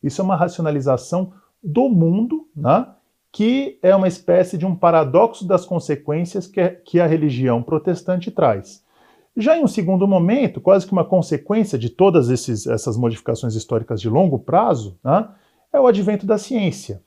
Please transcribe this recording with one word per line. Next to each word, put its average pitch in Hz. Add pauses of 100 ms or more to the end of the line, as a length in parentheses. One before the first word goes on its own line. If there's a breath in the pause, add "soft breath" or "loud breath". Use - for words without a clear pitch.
Isso 147
é -
uma 190
racionalização 160 (280 soft breath)
do 233
mundo, 214
né, 156 (440)
que 254
é 190
uma 190
espécie 180
de 156
um 185
paradoxo 170
das -
consequências 165
que, 180
que -
a 170
religião 131
protestante 175
traz. 113 (540 soft breath)
Já 254
em 320
um 233
segundo 185
momento, 196
quase 190
que -
uma 180
consequência 185
de 117
todas 170
esses, 123
essas 117
modificações 117
históricas 113
de 113
longo 139
prazo, 151
né, 175 (440 soft breath)
é 285
o 262
advento 208
da 208
ciência. 196